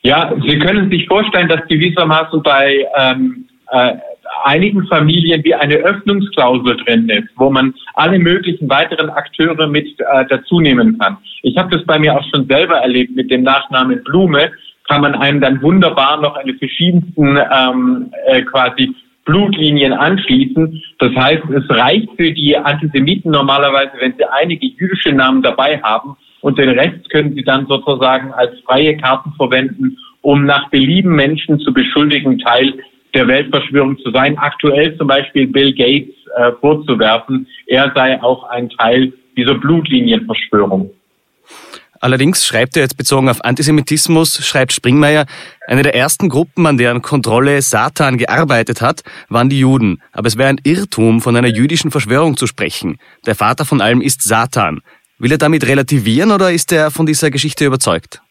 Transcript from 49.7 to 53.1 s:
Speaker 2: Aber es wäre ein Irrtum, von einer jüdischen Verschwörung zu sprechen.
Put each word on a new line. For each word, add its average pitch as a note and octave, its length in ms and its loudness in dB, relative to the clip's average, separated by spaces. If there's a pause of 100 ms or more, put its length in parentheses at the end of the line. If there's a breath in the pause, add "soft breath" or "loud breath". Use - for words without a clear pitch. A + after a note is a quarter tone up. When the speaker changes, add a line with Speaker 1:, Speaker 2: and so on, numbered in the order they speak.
Speaker 2:
Aber G#2 140 -4
es G#2 100 -2
wäre C3+ 140 2
ein C3+ 120 -2
Irrtum, A#2 600 0
von A#2+ 140 0
einer B2 120 2
jüdischen C#3+ 420 0
Verschwörung C#3 460 0
zu B2+ 100 -4
sprechen. - 520 -8 (260 soft breath)